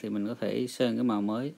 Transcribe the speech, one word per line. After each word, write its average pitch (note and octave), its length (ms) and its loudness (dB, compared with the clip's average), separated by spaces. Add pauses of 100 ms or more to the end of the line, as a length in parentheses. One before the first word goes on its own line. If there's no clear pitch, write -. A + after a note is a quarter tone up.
thì A2 60 -6
mình G#2 180 -2
có A#2 80 -4
thể A2+ 320 0
sơn B2 300 2
cái A#2+ 80 2
màu G#2+ 180 2
mới. A#2 360 0